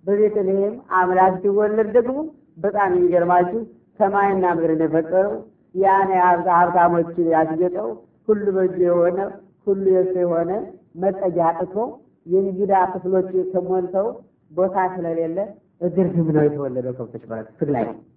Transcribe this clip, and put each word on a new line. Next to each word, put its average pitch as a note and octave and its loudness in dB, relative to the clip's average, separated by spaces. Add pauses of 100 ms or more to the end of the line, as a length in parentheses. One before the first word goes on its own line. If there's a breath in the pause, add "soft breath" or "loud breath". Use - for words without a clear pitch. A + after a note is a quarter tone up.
በቤተልሔም G3+ 0 (180)
አምላክ F#3 4
ሲወለድ G#3 0
ደግሞ B3 0 (400)
በጣም G3 -2
የሚገርማችሁ F3+ 2 (360)
ሰማይና G3 0
ምድርን E3 0
የፈጠረው E3 0 (420)
ያን F#3+ 2
የሀብታ-፣ F3+ 2
ሀብታሞችን E3+ 2
ያስጌጠው E3 0 (380)
ሁሉ G#3 0
በእጁ F#3 0
የሆነ F3 2 (440)
ሁሉ G3 -2
የእሱ F#3 2
የሆነ F3 0 (440)
መጠጊያ F3+ -2
አጥቶ F3 -4 (500)
የእንግዳ F#3+ 0 (140)
ክፍሎች F#3 -2 (180)
ተሞልተው F#3 -2 (440)
ቦታ F#3 -2 (140)
ስለሌለ E3 -4 (440)
እግር F3 0
ድም E3 0
ነው D3+ 2
የተወለደው C3 -2
ከብቶች A#2 -12
በረት A2 -12
ትግ D3 -4
ላይ። A#2 -2 (320)